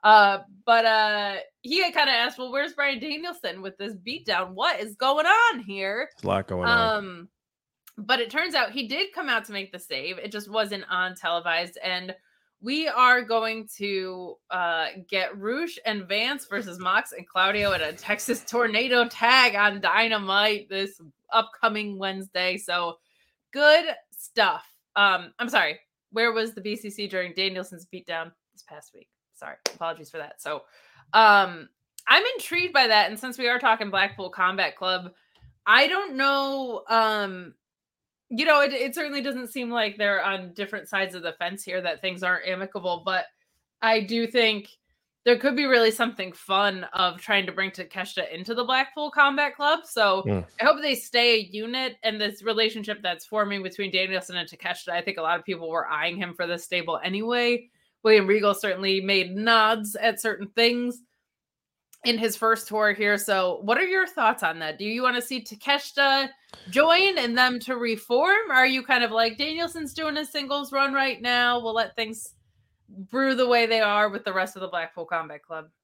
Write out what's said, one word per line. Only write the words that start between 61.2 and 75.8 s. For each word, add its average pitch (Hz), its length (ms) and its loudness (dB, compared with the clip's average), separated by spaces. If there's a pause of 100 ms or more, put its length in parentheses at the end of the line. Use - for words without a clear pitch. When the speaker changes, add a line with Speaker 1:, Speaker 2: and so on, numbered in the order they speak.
Speaker 1:
in 240 160 0
his 220 160 0
first 220 320 0
tour 214 260 2
here. 208 240 2
So 190 460 0
what 233 160 2
are 370 80 2
your 370 180 2
thoughts 220 380 0
on 165 160 -2
that? 156 180 -6
Do 202 80 -6
you 226 160 -4
wanna 247 220 0
see 254 200 -6
Takeshita 277 840 0 (400)
join 330 480 4
and 240 180 -2
them 254 260 2
to 254 160 -6
reform? 262 720 0
Are 254 160 6
you 262 160 -2
kind 254 200 2
of 226 60 0
like, 226 300 0
"Danielson's 320 560 -6
doing 302 220 -4
a 302 80 -4
singles 285 460 -6
run 277 220 2
right 269 260 0
now, 240 400 2
we'll 226 140 -4
let 226 220 0
things 220 380 -6 (540)
brew 247 460 -2
the 247 140 2
way 233 180 4
they 226 160 2
are 208 280 2
with 196 140 -8
the 202 100 -4
rest 185 220 -2
of 190 60 -12
the 190 60 -8
Blackpool 170 380 -8
Combat 156 360 -8
Club"? 160 280 -14 (140)